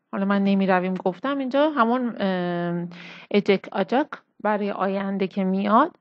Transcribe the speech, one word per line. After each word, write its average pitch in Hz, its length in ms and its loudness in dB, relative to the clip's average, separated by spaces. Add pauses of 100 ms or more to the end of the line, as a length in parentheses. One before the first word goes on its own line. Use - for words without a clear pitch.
(120)
حالا 196 120 -4
من 196 200 2
نمی‌رویم 185 500 2
گفتم، 220 440 -4
اینجا 277 320 0
همون، 240 520 0
ام، 175 680 -2 (440)
ejek 202 440 2
acak 233 400 0 (220)
برای 208 300 0
آینده 196 560 -2
که 190 180 -2
میاد، 202 560 2